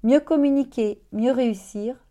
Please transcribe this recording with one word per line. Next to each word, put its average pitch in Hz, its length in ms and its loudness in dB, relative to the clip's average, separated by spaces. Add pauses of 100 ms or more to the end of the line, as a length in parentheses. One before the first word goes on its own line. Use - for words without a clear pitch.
Mieux 262 180 4
communiquer, 277 800 0 (100)
mieux 226 200 0
réussir 226 640 -4 (140)